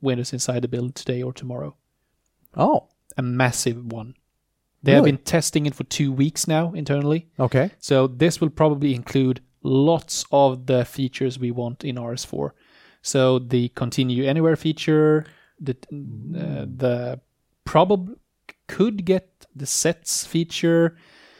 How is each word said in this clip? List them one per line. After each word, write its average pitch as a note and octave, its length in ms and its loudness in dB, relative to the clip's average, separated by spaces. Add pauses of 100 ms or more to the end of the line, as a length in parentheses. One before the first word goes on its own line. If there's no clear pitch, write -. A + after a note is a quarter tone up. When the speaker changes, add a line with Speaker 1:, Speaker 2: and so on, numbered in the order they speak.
Speaker 1:
Windows B2 320 -2
Insider B2 360 -2
build B2 260 -4
today B2 280 -6
or B2+ 100 -6
tomorrow. B2+ 440 -10 (800)
Speaker 2:
Oh. E3 320 2 (280)
Speaker 1:
A C3+ 60 -2
massive B2 680 0
one. A2+ 220 -12 (680)
They C#3 100 6
have C#4+ 120 8
Speaker 2:
Really? D3 80 6
Speaker 1:
been C3+ 120 -4
testing D#3 420 0
it C#3+ 80 -2
for C3+ 100 -10
two C#3 280 -2
weeks C#3 340 0
now E3 280 0
internally. D3 540 -2 (120)
Speaker 2:
Okay. C3 380 2
Speaker 1:
So C3+ 280 2
this C3 340 0
will D#3+ 100 2
probably D3 440 2
include B2+ 460 0 (220)
lots C#3+ 680 0
of C3 360 4
the B2+ 180 2
features B2+ 540 -4
we B2 120 -2
want A#2+ 340 -8
in B2 140 -6
R A#2+ 140 -8
S A#2+ 120 -8
four. - 300 -6 (460)
So C3 380 2
the B2 320 0
Continue B2+ 540 -2
Anywhere D#3+ 320 2
feature, D#3 680 2 (360)
the, C3+ 120 -6
uh, - 220 -12
Speaker 2:
Mm. C#3 840 -10
Speaker 1:
the B2 420 -2 (440)
probab-, F#3 520 2 (520)
could G3+ 380 0
get - 400 -2 (100)
the C3+ 100 -10
sets - 600 -2
feature, E3 680 2 (440)